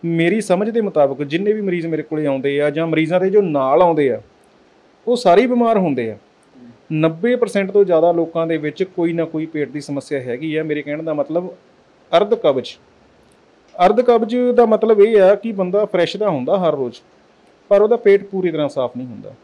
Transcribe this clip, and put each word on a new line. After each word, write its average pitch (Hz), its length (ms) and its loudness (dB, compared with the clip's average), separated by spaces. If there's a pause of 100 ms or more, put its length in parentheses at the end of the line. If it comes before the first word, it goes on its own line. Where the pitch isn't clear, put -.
ਮੇਰੀ 170 380 0
ਸਮਝ 202 280 0
ਦੇ 226 120 -2
ਮੁਤਾਬਕ 143 420 0
ਜਿੰਨੇ 180 300 -2
ਵੀ 220 80 -2
ਮਰੀਜ਼ 175 260 -4
ਮੇਰੇ 156 160 -4
ਕੋਲੇ 156 220 -4
ਆਉਂਦੇ 139 360 -2
ਆ 147 80 2
ਜਾਂ 165 180 -2
ਮਰੀਜ਼ਾਂ 165 320 0
ਦੇ 190 100 0
ਜੋ 208 120 4
ਨਾਲ 147 400 2
ਆਉਂਦੇ 156 300 2
ਆ, 107 100 -6 (840)
ਉਹ 240 80 2
ਸਾਰੇ 202 260 4
ਹੀ 254 60 0
ਬਿਮਾਰ 233 300 0
ਹੁੰਦੇ 131 340 -2
ਆ। 101 60 -12 (760)
ਨੱਬੇ 160 440 0
ਪਰਸੈਂਟ 196 360 -4
ਤੋਂ 202 120 4
ਜ਼ਿਆਦਾ 170 280 2
ਲੋਕਾਂ 165 360 -2
ਦੇ 160 100 -2
ਵਿੱਚ 151 260 -6
ਕੋਈ 175 300 -4
ਨਾ 165 120 -2
ਕੋਈ 160 200 -6
ਪੇਟ 151 240 -6
ਦੀ 143 120 -10
ਸਮੱਸਿਆ 139 380 -8
ਹੈਗੀ 131 360 -8
ਆ। 156 80 -2
ਮੇਰੇ 151 180 -4
ਕਹਿਣ 147 220 -8
ਦਾ 160 100 -6
ਮਤਲਬ 156 400 -4 (580)
ਅਰਧ 202 240 2
ਕਬਜ਼, 131 360 -2 (1040)
ਅਰਧ 220 260 4
ਕਬਜ਼ 233 340 2 (200)
ਦਾ 240 100 6
ਮਤਲਬ 214 340 2
ਇਹ 214 220 6
ਆ 190 140 6
ਕਿ 226 160 -8
ਬੰਦਾ 190 340 -2
ਫਰੈਸ਼ 185 320 -2
ਤਾਂ 208 120 -2
ਹੁੰਦਾ 151 280 -2
ਹਰ 165 180 0
ਰੋਜ਼, 127 240 -6 (720)
ਪਰ 202 100 6
ਉਹਦਾ 214 140 4
ਪੇਟ 196 280 4
ਪੂਰੀ 185 280 -4
ਤਰ੍ਹਾਂ 147 180 -2
ਸਾਫ਼ 123 280 -4
ਨਹੀਂ 127 100 -10
ਹੁੰਦਾ। 107 260 -18 (100)